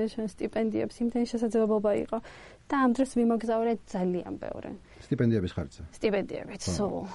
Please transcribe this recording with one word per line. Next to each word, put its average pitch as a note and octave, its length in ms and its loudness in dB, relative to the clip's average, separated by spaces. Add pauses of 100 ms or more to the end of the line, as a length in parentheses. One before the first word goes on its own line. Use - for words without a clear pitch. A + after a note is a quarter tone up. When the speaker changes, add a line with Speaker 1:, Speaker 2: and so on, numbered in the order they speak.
Speaker 1:
შენ A3 220 -2
სტიპენდიებს, A3 680 -2
იმდენი A#3+ 280 0
შესაძლებლობა A3 720 2
იყო. A3+ 200 -2 (460)
და - 120 -2
ამ C4 160 6
დროს C4 200 2
ვიმოგზაურე A#3 640 2 (100)
ძალიან F3+ 520 -2
ბევრი. - 360 -8 (260)
Speaker 2:
სტიპენდიების A2+ 560 2
ხარჯზე? - 340 -6
Speaker 1:
სტიპენდიებით, - 760 -2
Speaker 2:
ხო. F#3+ 120 -2
Speaker 1:
სულ. F3 240 0 (180)